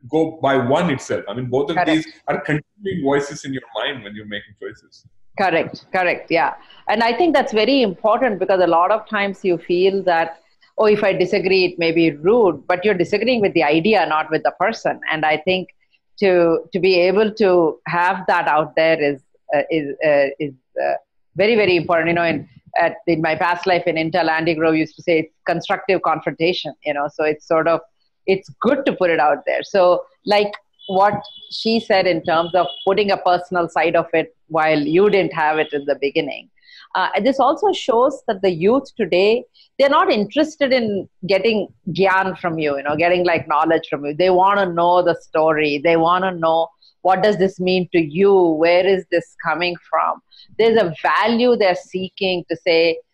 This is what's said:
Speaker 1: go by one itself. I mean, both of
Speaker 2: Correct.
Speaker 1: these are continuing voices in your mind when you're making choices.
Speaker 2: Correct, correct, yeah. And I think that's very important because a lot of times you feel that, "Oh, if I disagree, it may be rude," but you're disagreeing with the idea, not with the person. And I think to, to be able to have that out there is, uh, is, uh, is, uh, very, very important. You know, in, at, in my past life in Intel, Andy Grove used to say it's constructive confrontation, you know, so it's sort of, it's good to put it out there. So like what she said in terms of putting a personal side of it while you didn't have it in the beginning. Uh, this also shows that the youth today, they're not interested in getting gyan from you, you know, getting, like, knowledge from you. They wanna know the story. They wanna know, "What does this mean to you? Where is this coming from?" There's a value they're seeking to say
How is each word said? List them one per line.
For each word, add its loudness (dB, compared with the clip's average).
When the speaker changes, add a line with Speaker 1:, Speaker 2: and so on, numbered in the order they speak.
Speaker 1:
go 0
by 2
one 0
itself. -4
I -8
mean, -8
both -2
of -4
Speaker 2:
Correct. 0
Speaker 1:
these 0
are -2
continuing -6
voices -2
in -8
your -10
mind -8
when -16
you're -16
making -14
choices. -18
Speaker 2:
Correct, -2
correct, -4
yeah. 0
And 0
I 0
think 2
that's 0
very 2
important 0
because 2
a 4
lot 2
of -2
times -4
you 0
feel 0
that, 0
"Oh, 2
if 2
I 2
disagree, 0
it -4
may 0
be 2
rude," 0
but -2
you're 2
disagreeing -2
with 0
the 2
idea, 2
not -2
with -2
the 0
person. -2
And -2
I 2
think -4
to, 2
to -2
be 4
able 2
to 2
have -2
that 0
out 0
there 2
is, -2
uh, 2
is, -4
uh, 4
is, -6
uh, -2
very, 2
very 2
important. -2
You 0
know, 0
in, -4
at, 0
in 0
my -2
past -2
life 0
in -2
Intel, -2
Andy -2
Grove 0
used -4
to -20
say 2
it's -8
constructive -2
confrontation, -4
you -4
know, -4
so -6
it's -4
sort 0
of, 0
it's -2
good 0
to 0
put 0
it 0
out 2
there. -2
So 2
like 2
what 0
she -2
said 0
in 0
terms -2
of 2
putting 0
a 0
personal 0
side 0
of 2
it 0
while 0
you 2
didn't 0
have 0
it -2
in -6
the -2
beginning. -4
Uh, 0
this 0
also 2
shows 0
that -4
the 2
youth 0
today, 0
they're 4
not 2
interested 0
in -2
getting 0
gyan 0
from -6
you, -2
you -10
know, -2
getting, 2
like, 0
knowledge 0
from -6
you. -6
They -2
wanna 2
know 2
the 0
story. 0
They 2
wanna 0
know, 0
"What 2
does 2
this -2
mean -2
to 2
you? 2
Where 4
is 0
this -4
coming -4
from?" -2
There's 4
a 0
value 2
they're 2
seeking -4
to -2
say 2